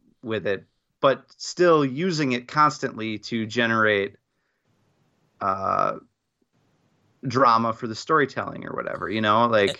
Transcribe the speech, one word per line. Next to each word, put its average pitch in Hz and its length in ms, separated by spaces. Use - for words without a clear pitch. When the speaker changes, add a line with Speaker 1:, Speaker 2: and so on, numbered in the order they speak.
Speaker 1:
with 110 240
it, 98 180
but 131 240
still 165 460
using 151 480
it 123 140
constantly 123 720
to 110 280
generate, 107 720
uh, 95 560
drama 117 460
for 120 160
the 110 60
storytelling 135 720
or - 100
whatever, - 320
you 107 120
know, 107 260
like 107 240
Speaker 2:
A-, - 100